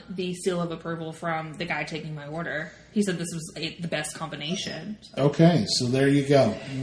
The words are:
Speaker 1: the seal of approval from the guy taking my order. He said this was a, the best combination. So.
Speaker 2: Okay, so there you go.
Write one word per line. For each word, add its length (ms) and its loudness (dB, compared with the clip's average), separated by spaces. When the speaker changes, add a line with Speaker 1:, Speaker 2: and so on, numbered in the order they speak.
Speaker 1:
the 240 -4
seal 280 -2
of 120 -4
approval 400 -8
from 400 -6
the 100 -8
guy 220 -4
taking 300 -8
my 120 -12
order. 440 -6
He 100 0
said 160 0
this 160 -6
was 220 -10
a, 240 -8
the 80 -8
best 300 -4
combination. 840 -8
So. 260 -4
Speaker 2:
Okay, 420 6
so 160 0
there 240 4
you 180 4
go. 260 6